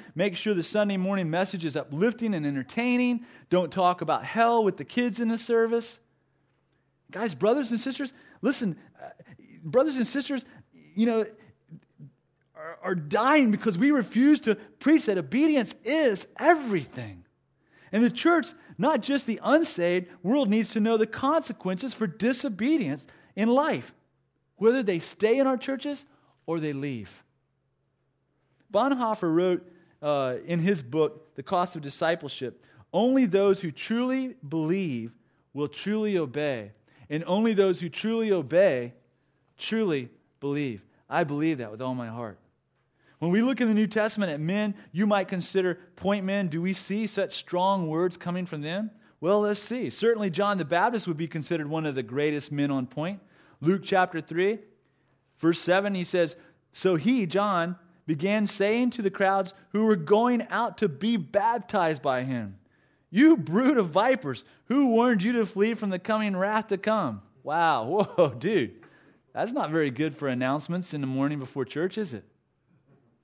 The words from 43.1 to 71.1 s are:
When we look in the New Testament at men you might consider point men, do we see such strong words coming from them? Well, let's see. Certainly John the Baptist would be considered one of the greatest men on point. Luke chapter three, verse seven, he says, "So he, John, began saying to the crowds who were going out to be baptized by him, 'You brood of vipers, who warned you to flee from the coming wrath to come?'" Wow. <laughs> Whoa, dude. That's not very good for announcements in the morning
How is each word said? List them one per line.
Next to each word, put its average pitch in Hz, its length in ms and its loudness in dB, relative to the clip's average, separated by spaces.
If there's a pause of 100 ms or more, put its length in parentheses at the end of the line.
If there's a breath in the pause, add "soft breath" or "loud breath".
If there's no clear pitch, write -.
When 165 120 0
we 220 120 4
look 254 180 0
in 240 60 2
the 214 80 2
New 214 120 2
Testament 214 440 -2
at 147 80 -6
men 202 340 -2 (180 loud breath)
you 185 140 0
might 202 220 2
consider 185 480 -2 (200 loud breath)
point 196 300 -2
men, 196 220 0
do 160 120 -4
we 185 140 -2
see 208 320 -4
such 196 280 -4
strong 185 540 -2
words 175 300 -2
coming 180 300 -6
from 151 140 -8
them? 190 280 -6 (300 soft breath)
Well, 202 220 2
let's 208 200 -2
see. 226 300 -6
Certainly 214 400 0
John 202 260 0
the 165 80 -2
Baptist 185 420 0
would 160 100 -4
be 165 100 -4
considered 160 400 -4
one 160 180 -2
of 143 80 -2
the 131 80 -2
greatest 143 500 -2
men 143 200 0
on 131 160 -2
point. 185 340 -8 (400 soft breath)
Luke 170 220 2
chapter 180 380 0
three, 185 360 -2 (800)
verse 165 220 2
seven, 196 340 2
he 180 100 -2
says, 170 320 0 (380 soft breath)
"So 185 220 2
he, 196 320 2
John, 180 480 0 (320 soft breath)
began 196 400 0
saying 226 440 0
to 220 120 -4
the 190 80 0
crowds 196 420 0 (180 soft breath)
who 214 140 2
were 214 100 6
going 220 540 4
out 202 300 -4
to 208 100 0
be 185 260 -2
baptized 190 840 0
by 127 220 0
him, 113 340 -6 (540)
'You 285 260 6
brood 233 400 2
of 185 120 2
vipers, 185 540 0 (220 soft breath)
who 269 220 2
warned 226 340 4
you 226 120 0
to 226 120 2
flee 208 300 0
from 208 160 -4
the 180 80 -2
coming 214 360 -2
wrath 214 340 -2
to 196 100 0
come?'" 180 420 -2 (220)
Wow. 151 420 2
<laughs> 190 320 0
Whoa, 165 120 6
dude. 131 540 -2 (500 soft breath)
That's 196 180 -4
not 220 180 -2
very 151 220 0
good 143 260 -4
for 143 100 -6
announcements 143 640 -2
in 147 100 -6
the 135 60 -4
morning 135 300 -2